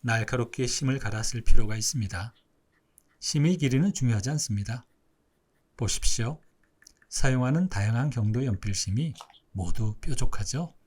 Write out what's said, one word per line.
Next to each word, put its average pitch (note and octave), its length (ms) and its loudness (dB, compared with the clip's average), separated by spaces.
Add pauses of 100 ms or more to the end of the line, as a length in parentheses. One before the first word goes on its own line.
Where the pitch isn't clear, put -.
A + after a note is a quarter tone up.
날카롭게 A#2 640 -2
심을 C3 320 -2
갈아 G#2+ 240 -6
쓸 A#2 180 -6
필요가 G#2+ 340 10
있습니다. G#2+ 600 -6 (840)
심의 D#3+ 380 0
길이는 D3 340 0
중요하지 A#2 380 -2
않습니다. A2+ 560 -6 (920)
보십시오. A2+ 640 0 (720)
사용하는 C3 600 0
다양한 A2+ 420 -2
경도 A#2 340 -2
연필심이 G#2+ 680 -4 (360)
모두 G#2+ 480 0
뾰족하죠? - 760 0 (120)